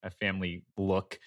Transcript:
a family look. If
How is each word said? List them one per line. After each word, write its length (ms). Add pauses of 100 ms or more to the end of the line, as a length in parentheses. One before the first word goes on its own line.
a 80
family 520 (140)
look. 380
If 120